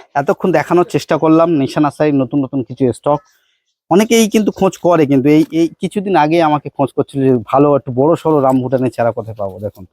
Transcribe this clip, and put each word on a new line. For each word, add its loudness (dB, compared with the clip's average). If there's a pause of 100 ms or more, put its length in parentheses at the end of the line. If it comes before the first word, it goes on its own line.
(140)
এতক্ষণ -2
দেখানোর 2
চেষ্টা -2
করলাম 2
নিশা -2
নার্সারির 0
নতুন -2
নতুন -6
কিছু -2
স্টক। -2 (680)
অনেকেই 2
কিন্তু 0
খোঁজ -2
করে, 2
কিন্তু 2
এই, 4
এই 0 (120)
কিছুদিন -4
আগে 2
আমাকে -2
খোঁজ -4
করছিল -4
যে 2
ভালো 2
একটু -6
বড় 0
সড়ো -2
রামভুটানের 0
চারা -2
কোথায় -10
পাবো। -10
দেখুন, -12